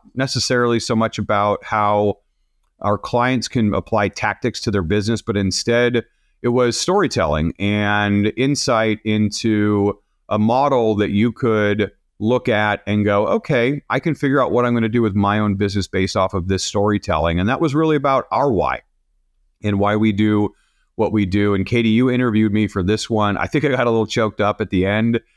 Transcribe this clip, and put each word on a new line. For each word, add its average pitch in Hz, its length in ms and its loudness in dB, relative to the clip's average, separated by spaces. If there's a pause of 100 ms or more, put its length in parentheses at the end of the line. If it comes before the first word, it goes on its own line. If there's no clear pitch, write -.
(160)
necessarily 123 640 0
so 117 160 -2
much 110 240 -2
about 104 440 0
how 104 560 0 (640)
our 101 160 0
clients 123 500 -2
can 107 260 0
apply 101 360 0
tactics 110 520 -4
to 117 100 -4
their 98 120 0
business, 104 380 -2
but 101 160 -4
instead 117 680 0 (360)
it 123 80 0
was 120 300 0
storytelling 90 800 0
and 104 800 0
insight 113 680 0
into 104 920 0 (320)
a 107 100 -2
model 120 560 2
that 101 160 0
you 110 200 2
could 107 600 0 (280)
look 120 280 -2
at 104 400 0
and 104 160 0
go, 101 240 2
"Okay, 147 600 0
I 127 100 -2
can 156 160 -2
figure 139 260 0
out 95 100 0
what 120 140 2
I'm 120 80 0
gonna 117 140 0
do 117 140 0
with 104 140 0
my 104 240 2
own 104 160 0
business 98 320 -2
based 95 280 -2
off 95 180 0
of 92 140 -4
this 95 160 -2
storytelling." 90 760 0
And 98 100 0
that 135 100 -2
was 147 160 0
really 160 220 2
about 139 340 0
our 131 200 0
why 69 300 -2 (800)
and 104 160 0
why 101 160 2
we 110 160 2
do 104 420 2 (420)
what 107 160 0
we 104 140 0
do. 104 280 0
And 95 120 0
Katie, 117 240 0
you 123 200 2
interviewed 110 440 2
me 107 140 2
for 98 160 -4
this 107 260 -2
one. 104 280 0
I - 100 -4
think 151 180 -2
I 147 40 2
got 123 180 0
a - 20 0
little 113 160 2
choked 110 340 -2
up 104 220 0
at 98 80 -6
the 92 160 0
end, 110 340 0 (180)